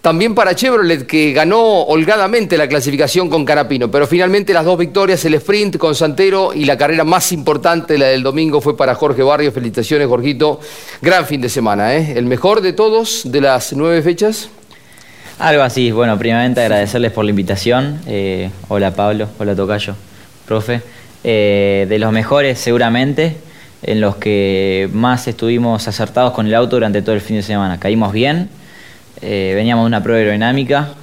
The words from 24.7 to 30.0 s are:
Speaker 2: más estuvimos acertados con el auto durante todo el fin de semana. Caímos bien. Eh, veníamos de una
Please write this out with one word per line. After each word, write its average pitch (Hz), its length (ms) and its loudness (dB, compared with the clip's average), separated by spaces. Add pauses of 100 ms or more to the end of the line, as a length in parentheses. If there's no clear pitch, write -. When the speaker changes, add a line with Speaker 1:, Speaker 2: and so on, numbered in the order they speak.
Speaker 2:
más 120 340 0
estuvimos 117 600 -2
acertados 120 440 -2
con 110 140 -2
el 107 80 0
auto 120 220 2
durante 104 260 0
todo 110 120 -2
el 101 60 -2
fin 107 160 -6
de 104 60 -4
semana. 98 360 -2
Caímos 104 360 -2
bien. 147 340 -2 (760)
Eh, 98 320 -2
veníamos 113 300 0
de 113 40 0
una 110 140 0